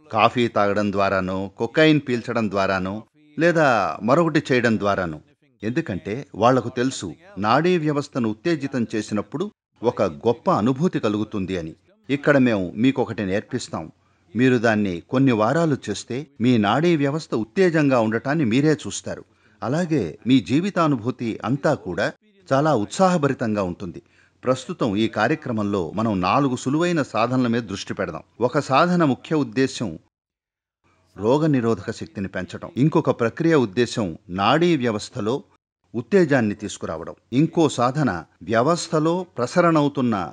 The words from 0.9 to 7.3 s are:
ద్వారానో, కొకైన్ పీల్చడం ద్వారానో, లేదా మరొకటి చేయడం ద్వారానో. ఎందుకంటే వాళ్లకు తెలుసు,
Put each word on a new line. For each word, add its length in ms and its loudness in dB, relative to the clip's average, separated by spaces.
ద్వారానో, 640 -2
కొకైన్ 520 2
పీల్చడం 420 -4
ద్వారానో, 520 -2
లేదా 640 2
మరొకటి 400 2
చేయడం 260 2
ద్వారానో. 420 -2
ఎందుకంటే 720 -6
వాళ్లకు 340 4
తెలుసు, 460 -6